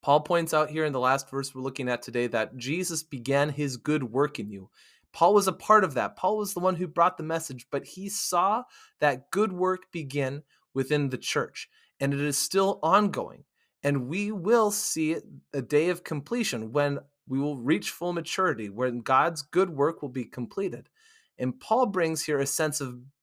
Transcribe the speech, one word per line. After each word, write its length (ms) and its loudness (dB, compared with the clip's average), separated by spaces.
Paul 200 6
points 320 0
out 160 2
here 160 -2
in 80 -2
the 60 -2
last 320 0
verse 240 -6
we're 60 -10
looking 280 -6
at 140 -2
today 240 -2
that 300 -4
Jesus 440 -4
began 480 -2
his 280 -4
good 260 0
work 340 -2
in 140 -8
you. 180 -14
Paul 200 6
was 140 6
a 60 0
part 300 6
of 120 0
that. 200 0
Paul 220 -2
was 160 -4
the 60 -4
one 160 2
who 120 -4
brought 300 4
the 60 -8
message, 480 -6
but 140 -4
he 240 -12
saw 560 0
that 320 0
good 200 2
work 400 -2
begin 520 -4
within 340 2
the 80 -4
church, 520 -4
and 140 0
it 60 -2
is 180 -2
still 460 2
ongoing. 600 0
And 260 0
we 240 -4
will 380 4
see 440 -2
it, 100 -6
a 100 -2
day 260 2
of 140 -2
completion 680 -4
when 280 0
we 120 -2
will 180 -2
reach 320 0
full 240 -4
maturity, 560 -2
when 320 -2
God's 400 2
good 300 0
work 320 0
will 60 -6
be 160 -6
completed. 640 -6
And 200 -4
Paul 280 2
brings 360 0
here 140 0
a 80 2
sense 340 -2
of 200 -8